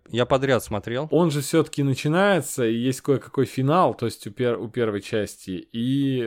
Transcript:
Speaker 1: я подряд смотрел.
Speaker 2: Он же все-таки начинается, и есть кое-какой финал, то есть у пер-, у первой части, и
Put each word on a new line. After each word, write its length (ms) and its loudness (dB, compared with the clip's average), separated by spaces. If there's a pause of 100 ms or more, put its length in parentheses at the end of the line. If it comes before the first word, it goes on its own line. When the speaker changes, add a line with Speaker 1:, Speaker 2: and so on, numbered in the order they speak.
Speaker 1:
я 160 0
подряд 380 2
смотрел. 480 -6
Speaker 2:
Он 180 4
же 120 -2
все-таки 420 0
начинается, 840 0
и 80 2
есть 280 -2
кое-какой 440 0
финал, 480 2
то 140 -6
есть 180 -8
у 60 -12
пер-, 260 -2
у 120 -8
первой 320 -2
части, 500 -6
и 760 -2